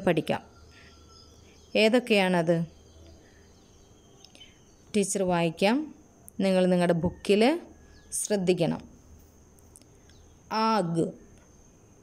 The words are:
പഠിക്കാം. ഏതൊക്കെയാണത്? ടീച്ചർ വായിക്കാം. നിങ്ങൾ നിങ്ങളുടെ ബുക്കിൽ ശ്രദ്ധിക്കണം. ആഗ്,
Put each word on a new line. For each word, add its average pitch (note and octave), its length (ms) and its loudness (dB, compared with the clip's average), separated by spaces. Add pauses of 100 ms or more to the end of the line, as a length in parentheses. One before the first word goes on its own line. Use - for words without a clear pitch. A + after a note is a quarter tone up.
പഠിക്കാം. E3 360 -2 (1400)
ഏതൊക്കെയാണത്? G3 760 2 (2500)
ടീച്ചർ G3 360 -2
വായിക്കാം. F3 480 0 (680)
നിങ്ങൾ F#3 180 2 (100)
നിങ്ങളുടെ F3 320 2
ബുക്കിൽ G3+ 380 0 (760)
ശ്രദ്ധിക്കണം. F3+ 640 -2 (1700)
ആഗ്, G3+ 540 0 (960)